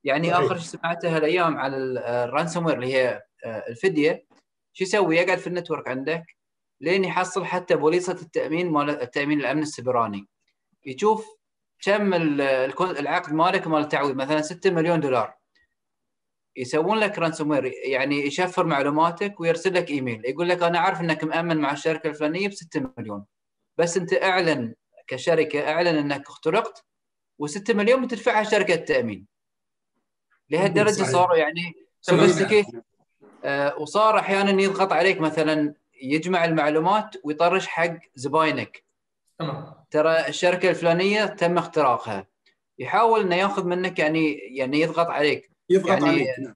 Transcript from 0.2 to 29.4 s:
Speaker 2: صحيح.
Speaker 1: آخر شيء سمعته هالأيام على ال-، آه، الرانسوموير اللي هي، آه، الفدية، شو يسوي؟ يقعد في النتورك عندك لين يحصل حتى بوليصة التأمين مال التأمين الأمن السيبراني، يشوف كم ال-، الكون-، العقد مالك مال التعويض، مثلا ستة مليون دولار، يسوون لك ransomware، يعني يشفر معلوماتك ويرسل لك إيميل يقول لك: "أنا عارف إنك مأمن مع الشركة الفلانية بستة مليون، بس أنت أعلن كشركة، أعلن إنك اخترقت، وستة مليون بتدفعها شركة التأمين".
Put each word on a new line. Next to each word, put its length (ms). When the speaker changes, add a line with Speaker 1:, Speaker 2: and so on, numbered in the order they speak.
Speaker 2:
صحيح. 140
Speaker 1:
آخر 140
شيء 220
سمعته 360
هالأيام 420
على 180
ال-، 220
آه، 260
الرانسوموير 520
اللي 180
هي، 280
آه، 240
الفدية، 580
شو 120
يسوي؟ 320
يقعد 220
في 80
النتورك 420
عندك 360
لين 240
يحصل 400
حتى 320
بوليصة 360
التأمين 500
مال 180
التأمين 500
الأمن 220
السيبراني، 680
يشوف 400
كم 320
ال-، 260
الكون-، 580
العقد 340
مالك 340
مال 140
التعويض، 360
مثلا 260
ستة 280
مليون 300
دولار، 340
يسوون 420
لك 200
ransomware، 540
يعني 420
يشفر 400
معلوماتك 760
ويرسل 340
لك 160
إيميل 340
يقول 240
لك: 140
"أنا 160
عارف 220
إنك 240
مأمن 320
مع 160
الشركة 360
الفلانية 400
بستة 500
مليون، 260
بس 180
أنت 160
أعلن 640
كشركة، 640
أعلن 260
إنك 320
اخترقت، 560
وستة 360
مليون 320
بتدفعها 360
شركة 320
التأمين". 520